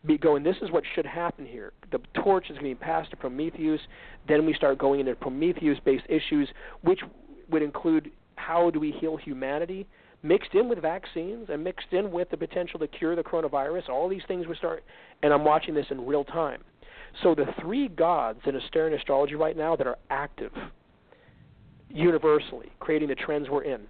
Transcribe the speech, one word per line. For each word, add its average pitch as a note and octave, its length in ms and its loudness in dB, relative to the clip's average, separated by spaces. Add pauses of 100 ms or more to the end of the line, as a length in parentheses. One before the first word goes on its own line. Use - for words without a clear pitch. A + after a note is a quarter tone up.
be D3+ 120 4
going, D3 240 4
"This F3+ 200 2
is E3+ 80 -6
what E3 120 2 (120)
should D#3 120 -2
happen E3 400 -6
here. A2+ 260 -14 (200)
The - 80 -2 (220)
torch F#3+ 280 4
is D3 60 -12
gonna C3+ 140 -4
be B2+ 40 -4
passed D#3+ 360 -4
to - 60 -14
Prometheus." D#3 640 -2 (460)
Then D3+ 200 6
we D3+ 80 2
start C#3 240 2
going C#3 220 4
into B2+ 140 0
Prometheus-based C#3+ 960 0
issues, D3 400 0 (340)
which F#3 180 4 (500)
would D#3+ 120 2
include D3+ 480 0 (260)
how E3+ 340 2
do D#3 100 -2
we D3+ 120 -2
heal D#3 260 -4
humanity, D3+ 680 -6 (360)
mixed F#3 320 2
in A#3+ 160 6
with G#3+ 100 0
vaccines F#3 680 -6
and D3+ 120 -4
mixed - 300 -8
in G3 180 0
with F3 200 -2
the E3 60 -4
potential E3+ 420 -6
to D3+ 100 -2
cure E3 260 -2
the E3+ 80 -2
coronavirus. D#3 680 -2
All C#3+ 180 0
these F#3+ 180 -4
things F3+ 200 -4
we E3+ 80 -6
start, D#3+ 280 -6 (400)
and D3 120 6
I'm D3 100 6
watching D#3 300 4
this C#3+ 160 0
in C3 160 -6
real C#3+ 180 2
time. D3+ 380 -4 (600)
So E3+ 120 8
the D3 260 2
three A#3+ 280 -2
gods D#3 580 2
in C#3 80 0
Asterian D#3+ 420 0
astrology C#3+ 380 2
right D#3 220 0
now D#3+ 200 2
that C3 100 0
are B2 120 -2 (120)
active C3+ 420 -6 (1400)
universally, D3+ 800 2 (100)
creating D3+ 280 0
the C3+ 60 -2
trends D3 360 -4
we're C#3+ 140 0
in B2 260 -4